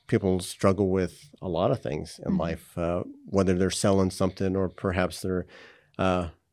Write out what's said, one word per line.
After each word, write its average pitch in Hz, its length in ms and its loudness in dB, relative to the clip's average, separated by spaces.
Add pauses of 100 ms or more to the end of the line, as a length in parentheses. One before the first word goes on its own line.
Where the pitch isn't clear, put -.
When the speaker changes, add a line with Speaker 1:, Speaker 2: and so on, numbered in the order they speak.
Speaker 1:
people 92 340 2
struggle 95 480 0
with 92 420 -2 (120)
a 95 60 -6
lot 90 220 2
of 131 120 -2
things 78 420 -8
in - 80 -2
Speaker 2:
Mm-hmm. - 80 0
Speaker 1:
life, 82 380 -6
uh, 87 240 -2 (240)
whether 95 280 4
they're 92 160 2
selling 98 400 2
something 95 460 -2
or 92 120 0
perhaps 90 540 -2
they're, 92 240 -2 (520)
uh, 90 300 0 (240)